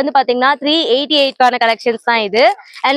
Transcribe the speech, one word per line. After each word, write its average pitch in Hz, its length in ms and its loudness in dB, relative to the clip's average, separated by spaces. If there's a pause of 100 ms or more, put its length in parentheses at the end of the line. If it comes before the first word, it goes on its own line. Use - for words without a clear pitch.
வந்து 277 180 -2
பாத்தீங்கன்னா 247 320 0 (120)
த்ரீ 294 140 0 (200)
எயிட்டி 294 260 -2
எயிட்கான 247 420 0
கலெக்ஷன்ஸ் 226 460 -2
தான் 226 180 0
இது. 220 160 2 (440)
And 277 80 2